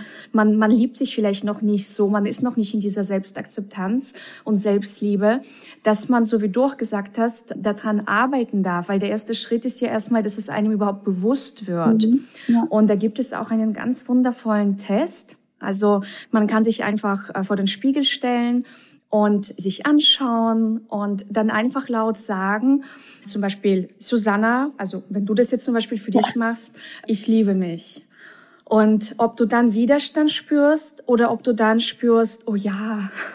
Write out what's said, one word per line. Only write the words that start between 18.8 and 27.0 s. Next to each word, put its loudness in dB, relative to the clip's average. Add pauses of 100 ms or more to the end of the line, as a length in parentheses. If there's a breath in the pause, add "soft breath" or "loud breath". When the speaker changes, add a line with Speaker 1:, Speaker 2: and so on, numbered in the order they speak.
Speaker 1:
und 2 (140)
sich -4
anschauen 4 (100)
und -4
dann 2
einfach -2
laut 0
sagen, 0 (400 loud breath)
zum -6
Beispiel, 0
"Susanna", 0
also -8
wenn -2
du 0
das 2
jetzt -2
zum 0
Beispiel -2
für -8
Speaker 2:
Ja. 4
Speaker 1:
dich 0
machst, -4 (300 loud breath)